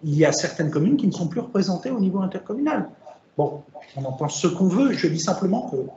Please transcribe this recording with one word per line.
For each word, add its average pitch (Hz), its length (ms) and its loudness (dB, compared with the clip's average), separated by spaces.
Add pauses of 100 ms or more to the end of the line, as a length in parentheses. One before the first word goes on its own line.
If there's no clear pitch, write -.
il 151 120 0
y 156 100 6
a 139 80 4
certaines 156 380 -2
communes 185 260 4
qui 202 100 2
ne 185 60 2
sont 170 160 -2
plus - 100 -4
représentées 196 520 -2
au 240 100 0
niveau 190 180 2
intercommunal. 208 720 -2 (480)
Bon, 143 260 -2 (340)
on 135 80 -6
en 131 80 -6
pense 143 260 -4
ce 185 80 0
qu'on 175 220 4
veut, 233 240 2
je 170 140 0
dis 160 120 0
simplement 202 500 0
que 147 60 -6 (220)